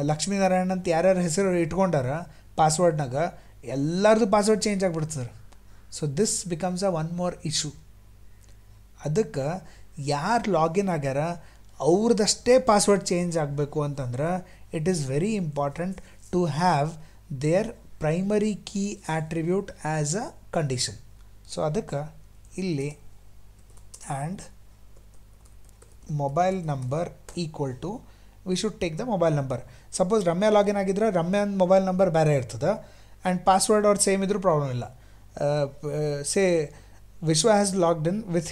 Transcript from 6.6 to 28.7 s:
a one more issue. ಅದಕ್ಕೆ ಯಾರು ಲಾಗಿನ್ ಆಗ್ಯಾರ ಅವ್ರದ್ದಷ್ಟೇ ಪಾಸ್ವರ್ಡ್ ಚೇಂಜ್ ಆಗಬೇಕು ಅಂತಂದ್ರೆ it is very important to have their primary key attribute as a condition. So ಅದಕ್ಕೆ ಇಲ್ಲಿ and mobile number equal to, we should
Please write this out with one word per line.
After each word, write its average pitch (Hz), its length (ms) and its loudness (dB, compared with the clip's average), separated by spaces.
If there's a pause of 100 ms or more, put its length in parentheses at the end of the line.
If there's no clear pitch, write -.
a 190 120 0
one 160 180 -4
more 180 180 -4
issue. 151 420 -4 (1300)
ಅದಕ್ಕೆ 156 640 -4 (300)
ಯಾರು 165 540 -2
ಲಾಗಿನ್ 170 380 2
ಆಗ್ಯಾರ 143 280 -2 (600)
ಅವ್ರದ್ದಷ್ಟೇ 214 800 4
ಪಾಸ್ವರ್ಡ್ 202 440 4
ಚೇಂಜ್ 175 340 -2
ಆಗಬೇಕು 147 440 -2
ಅಂತಂದ್ರೆ 143 760 -4 (140)
it 160 100 -4
is 180 140 2
very 151 420 -2
important 151 580 -4 (360)
to 180 120 2
have 156 440 2 (500)
their 165 260 2 (380)
primary 196 520 0
key 202 440 -6 (200)
attribute 165 480 -2
as 151 460 -4
a 226 120 -4 (340)
condition. 131 420 -4 (540)
So 175 80 -4
ಅದಕ್ಕೆ 156 520 -4 (420)
ಇಲ್ಲಿ 147 400 -4 (1300)
and 190 140 -8 (1700)
mobile 165 540 -2
number 139 440 -4 (340)
equal 147 280 -6 (100)
to, 214 180 -8 (460)
we 185 80 -2
should 208 260 -2